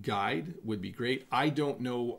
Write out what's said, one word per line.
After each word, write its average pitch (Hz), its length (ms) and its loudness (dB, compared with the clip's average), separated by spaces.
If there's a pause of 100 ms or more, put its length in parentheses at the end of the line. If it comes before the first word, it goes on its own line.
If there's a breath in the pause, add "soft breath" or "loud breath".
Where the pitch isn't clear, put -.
guide 123 540 0 (100)
would 110 160 -2
be 95 100 -6
great. 123 400 -2
I 135 200 4
don't 143 300 2
know 123 380 -2